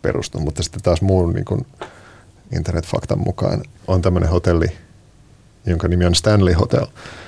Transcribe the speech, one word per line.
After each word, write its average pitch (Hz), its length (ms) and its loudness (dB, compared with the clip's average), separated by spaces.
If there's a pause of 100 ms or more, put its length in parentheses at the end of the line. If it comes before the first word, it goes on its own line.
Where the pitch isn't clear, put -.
perustu, - 380 -4
mutta 73 220 -4
sitten - 200 -10
taas 87 200 2
muun 92 300 2
niin 87 120 -2
kuin - 220 -4 (920)
internetfaktan 82 600 -4
mukaan 95 440 -2 (240)
on 92 160 0
tämmönen 90 260 4
hotelli, 85 380 2 (1000)
jonka 85 220 0
nimi 87 160 2
on 87 100 4
Stanley 98 400 4
Hotel, - 320 0 (420)